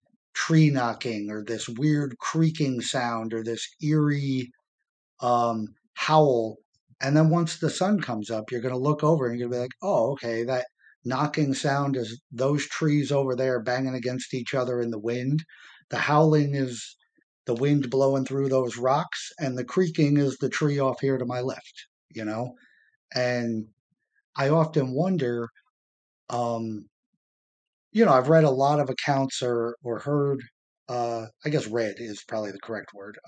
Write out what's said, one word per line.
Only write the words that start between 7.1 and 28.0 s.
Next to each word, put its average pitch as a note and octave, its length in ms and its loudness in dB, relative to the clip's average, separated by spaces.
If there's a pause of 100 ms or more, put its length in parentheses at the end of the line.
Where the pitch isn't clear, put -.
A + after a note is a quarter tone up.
then D#3+ 140 8
once E3 280 0
the D#3 120 -2
sun F#3+ 320 0
comes A2 280 -6
up, A2 220 -6
you're A#2+ 100 -4
gonna B2+ 160 -4
look D3 260 0
over D3+ 240 4
and A#2 120 -4
you're B2 80 -4
gonna B2 100 -4
be B2 60 -2
like, B2+ 80 -8 (100)
"Oh, C#3 300 0
okay, A#2 320 -4
that B2+ 240 -2 (380)
knocking C#3 480 0
sound C#3 420 -2
is A#2+ 240 -6 (120)
those C#3 360 -2
trees D3 440 0
over C3+ 240 0
there B2+ 260 0
banging B2+ 340 -2
against B2 380 -6
each B2 200 -6
other B2 280 -2
in A#2 100 -2
the A2 80 -6
wind. B2 460 -2 (440)
The - 100 -6
howling D3+ 540 4
is B2+ 440 -6 (480)
the B2 80 -2
wind C#3 360 2
blowing C3+ 360 2
through C3+ 240 -2
those B2+ 260 0
rocks, C3 640 -2
and C3 180 -4
the B2 60 -4
creaking D#3+ 540 2
is C3+ 200 2
the C3 120 -2
tree C#3+ 300 0
off C3 200 0
here C3+ 180 2
to B2 80 -4
my B2 140 -4
left," - 480 -8 (220)
you A2 160 -8
know? A2+ 300 -6 (580)
And A#2+ 540 -2 (680)
I C#3 140 2
often D#3 440 2
wonder, C3 540 0 (800)
um, A2+ 600 -4 (1040)
you A3 120 4